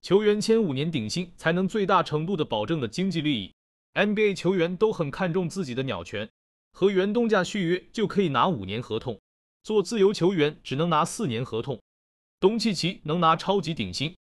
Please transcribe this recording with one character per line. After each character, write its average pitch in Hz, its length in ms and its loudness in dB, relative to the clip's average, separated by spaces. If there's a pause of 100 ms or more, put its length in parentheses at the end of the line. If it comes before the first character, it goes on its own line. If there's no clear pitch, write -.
球 196 220 2
员 208 180 2
签 226 220 2
五 170 100 0
年 143 180 -2
顶 113 200 -4
薪 175 260 -6
才 - 160 0
能 185 160 0
最 208 160 0
大 185 180 2
程 151 220 -2
度 190 100 -4
的 156 80 -2
保 110 220 -2
证 160 160 -2
的 120 80 -4
经 190 220 -2
济 165 100 -4
利 143 220 -2
益。 90 100 -12 (400)
N 208 220 2
B 214 160 2
A 196 40 -2
球 180 200 0
员 175 200 0
都 220 160 2
很 160 200 -4
看 185 200 -4
重 180 160 -2
自 180 200 -6
己 123 80 -6
的 131 80 -4
鸟 110 200 -6
权， 107 240 -8 (460)
和 185 160 2
原 202 240 2
东 233 160 2
家 202 160 4
续 196 200 -4
约 175 280 0
就 214 140 0
可 196 160 0
以 175 80 2
拿 131 180 2
五 123 160 -2
年 101 160 -6
合 110 180 -4
同， 113 220 -8 (420)
做 214 200 2
自 233 180 0
由 196 140 6
球 170 180 2
员 151 320 0
只 - 120 -6
能 165 120 0
拿 160 160 4
四 180 240 -4
年 117 160 -2
合 110 160 -6
同。 117 180 -6 (640)
东 220 180 4
契 226 140 2
奇 165 320 -4
能 160 160 0
拿 165 160 6
超 196 240 0
级 160 140 -4
顶 101 180 -6
薪 151 340 -6